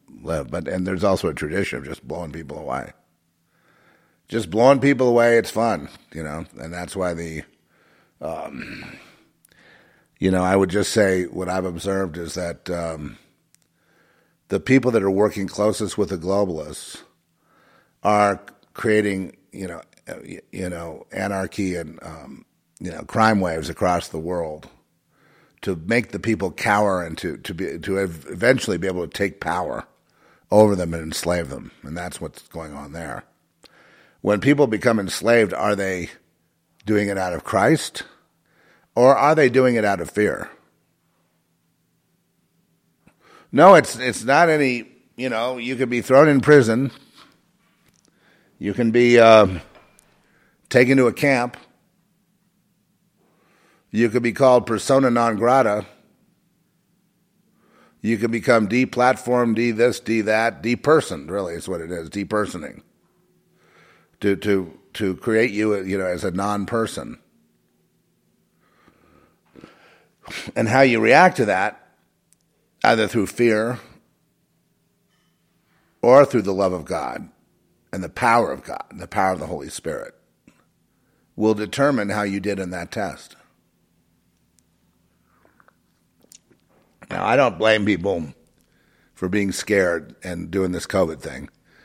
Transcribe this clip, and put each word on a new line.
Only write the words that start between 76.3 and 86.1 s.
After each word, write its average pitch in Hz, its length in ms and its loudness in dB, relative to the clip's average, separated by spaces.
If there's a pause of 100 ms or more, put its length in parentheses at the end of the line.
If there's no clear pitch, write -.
the 95 100 -2
love 95 200 0
of 82 120 -6
God 71 440 -8 (640)
and 95 100 -8
the 82 60 -8
power 117 420 2
of 67 120 -10
God - 260 -12
and - 100 -18
the 87 80 -14
power 95 240 0
of 92 80 -4
the 76 80 -8
Holy 73 220 -10
Spirit, 67 440 -10 (1200)
will 110 160 4
determine 107 560 -2
how 104 140 -4
you 98 180 -4
did 98 180 -4
in 90 120 -8
that 87 200 -10
test. - 440 -10 (3750)